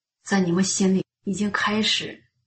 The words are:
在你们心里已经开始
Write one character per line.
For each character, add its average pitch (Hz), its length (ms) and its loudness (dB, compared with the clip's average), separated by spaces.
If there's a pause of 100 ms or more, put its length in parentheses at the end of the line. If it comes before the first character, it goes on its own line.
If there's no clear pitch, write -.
(220)
在 196 180 0
你 170 120 2
们 185 100 2
心 190 320 2
里 185 120 0 (180)
已 196 80 -4
经 202 180 -2
开 214 300 0
始 - 420 -4 (240)